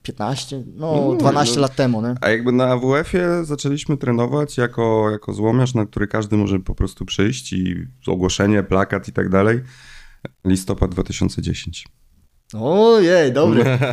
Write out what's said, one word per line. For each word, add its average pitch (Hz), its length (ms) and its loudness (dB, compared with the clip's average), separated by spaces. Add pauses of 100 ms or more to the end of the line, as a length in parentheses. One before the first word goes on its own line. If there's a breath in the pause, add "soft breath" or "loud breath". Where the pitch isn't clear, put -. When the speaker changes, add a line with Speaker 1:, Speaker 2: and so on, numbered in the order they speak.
Speaker 1:
piętnaście, 127 640 -8
no, 151 440 -2
Speaker 2:
No, 370 60 0
Speaker 1:
dwanaście 143 400 2
Speaker 2:
no. 143 60 2
Speaker 1:
lat 131 140 0
temu, 123 260 2
nie? 120 180 -2
Speaker 2:
A 98 100 0
jakby 120 220 0
na 127 200 2
A 127 40 2
W 127 200 0
F-ie 175 480 0
zaczęliśmy 147 520 -4
trenować 127 640 -2
jako, 113 520 0
jako 107 220 -6
złomiarz, 120 420 0
na 107 120 2
który 104 200 -4
każdy 104 300 -2
może 98 240 2
po - 140 -6
prostu 98 300 -4
przyjść 110 480 -2
i 90 340 -4 (200)
ogłoszenie, 95 560 2
plakat 95 460 -2
i - 40 -16
tak 95 160 -2
dalej. 104 320 2 (840 loud breath)
Listopad 92 460 0
dwa 92 120 -4
tysiące - 400 -2
dziesięć. - 440 -8 (680)
Speaker 1:
Ojej, 175 800 4
dobry. 135 320 4 (280)